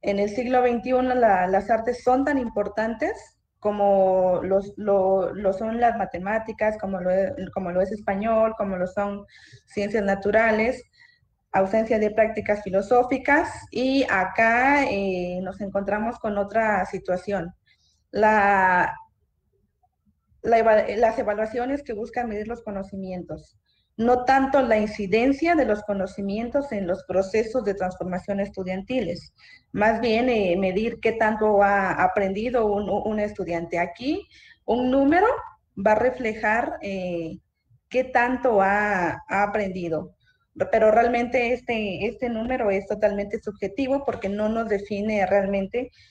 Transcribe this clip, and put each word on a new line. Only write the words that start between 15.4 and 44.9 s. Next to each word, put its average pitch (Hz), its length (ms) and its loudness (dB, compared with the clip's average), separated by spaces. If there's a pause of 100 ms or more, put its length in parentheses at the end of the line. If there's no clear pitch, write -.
nos 190 180 -8
encontramos 202 600 -4
con 208 180 -4
otra 202 480 0
situación. 180 680 -6 (580)
La, 202 840 4 (1500)
la 226 160 2
eva-, 220 380 4
las 226 240 2
evaluaciones 240 640 -4
que - 80 -12
buscan 233 380 -6
medir 214 180 -8
los 233 140 -10
conocimientos, 190 1000 -10 (380)
no 247 260 2
tanto 269 380 4
la 226 160 4
incidencia 226 800 0
de 285 100 2
los 208 180 -2
conocimientos 202 880 -4
en 196 160 -4
los 185 160 -4
procesos 214 600 0
de 196 80 -2
transformación 185 680 -6
estudiantiles, 190 920 -6 (400)
más 214 260 2
bien, 240 300 2
eh, 202 280 2
medir 190 440 -2
qué 226 100 2
tanto 214 500 2
ha 196 300 2 (100)
aprendido 208 640 0
un, 202 240 0
un 214 300 -2
estudiante. 175 580 -4
Aquí 247 480 -4 (400)
un 247 240 0
número 285 380 4 (480)
va 202 160 2
a 214 40 6
reflejar, 233 840 -2
eh, 180 580 -6 (500)
qué 254 160 0
tanto 247 560 2
ha, 196 680 2
ha 196 160 0
aprendido, 185 720 -4 (560)
pero 220 200 6
realmente 240 640 2
este, 214 540 -4
este 240 220 -4
número 233 420 -2
es - 160 -2
totalmente 202 540 0
subjetivo 254 640 -4
porque 196 240 -4
no 208 200 -2
nos 226 200 -2
define 202 560 -2